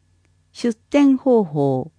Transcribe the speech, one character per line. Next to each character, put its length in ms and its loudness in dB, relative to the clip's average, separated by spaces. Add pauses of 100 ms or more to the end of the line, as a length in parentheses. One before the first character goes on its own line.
(520)
出 260 -6
店 380 0
方 300 0
法。 520 -4